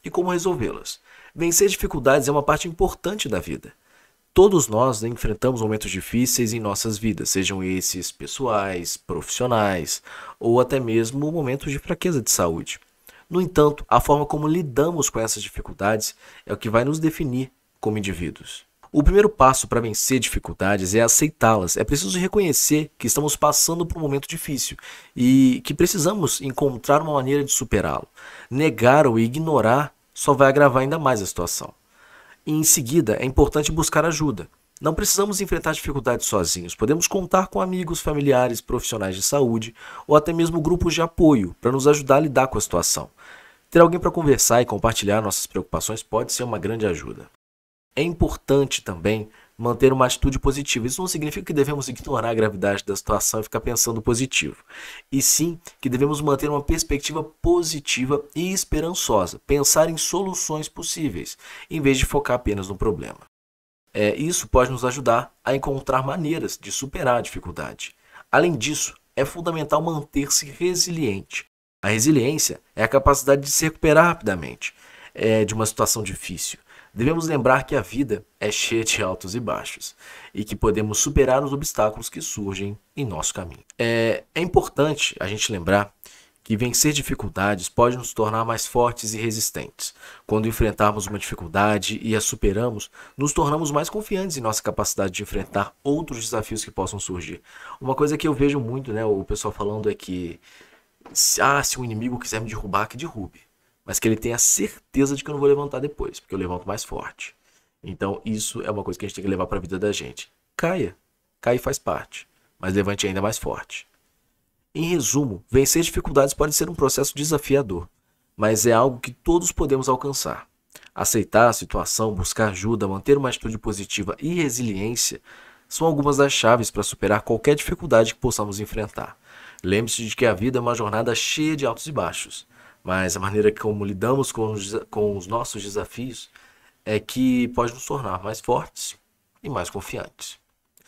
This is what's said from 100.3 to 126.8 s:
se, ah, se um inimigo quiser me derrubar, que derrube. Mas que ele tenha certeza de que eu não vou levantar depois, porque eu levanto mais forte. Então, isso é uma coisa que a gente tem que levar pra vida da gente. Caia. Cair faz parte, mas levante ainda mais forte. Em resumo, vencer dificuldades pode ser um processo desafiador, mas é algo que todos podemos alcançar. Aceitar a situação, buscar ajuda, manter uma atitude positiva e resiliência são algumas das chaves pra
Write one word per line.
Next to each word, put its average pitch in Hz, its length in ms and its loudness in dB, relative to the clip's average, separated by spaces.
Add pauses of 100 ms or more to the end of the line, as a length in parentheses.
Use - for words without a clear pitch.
se, - 300 0
ah, 139 220 4
se - 160 -4
um 127 40 -6
inimigo 120 360 -4
quiser 113 200 -6
me 117 80 -6
derrubar, 107 380 -2
que 120 120 -12
derrube. 117 420 -12 (460)
Mas - 140 -4
que - 80 0
ele 110 80 4
tenha 117 220 -4
certeza - 760 0
de 139 120 -8
que - 40 -10
eu 151 40 -6
não 139 80 -6
vou 143 80 6
levantar 143 300 0
depois, - 380 -8
porque - 160 -16
eu 95 60 -4
levanto 90 260 -6
mais 104 200 -6
forte. - 500 -12 (480)
Então, 98 400 -4
isso 107 380 -6
é - 100 -4
uma 101 100 -6
coisa 95 160 -8
que - 80 -10
a 95 40 -8
gente - 60 -14
tem 95 100 -10
que 98 40 -2
levar 92 160 -2
pra 98 140 -4
vida 87 180 -6
da 104 140 0
gente. 69 400 -10 (240)
Caia. 165 400 -2 (460)
Cair 120 160 2
faz 135 200 -6
parte, - 480 -8 (320)
mas 95 180 -2
levante 101 300 0
ainda 95 160 -4
mais 107 160 -2
forte. - 480 -10 (880)
Em 160 120 -4
resumo, 139 640 0
vencer 139 340 4
dificuldades 139 500 2
pode 147 220 0
ser 175 140 -2
um 175 40 -10
processo 139 400 0
desafiador, 139 760 0 (480)
mas 107 280 2
é 120 60 6
algo 120 300 4
que 127 100 -10
todos 175 400 0
podemos 135 380 0
alcançar. 131 580 -4 (480)
Aceitar 107 540 4
a 110 40 2
situação, 104 640 -4
buscar 101 360 -2
ajuda, 98 360 -2
manter 95 300 2
uma 135 100 -2
atitude 110 300 -6
positiva 101 600 -6
e 160 180 -4
resiliência 117 840 -2 (480)
são - 180 -2
algumas 143 300 2
das 139 160 4
chaves 117 400 4
pra 104 120 -4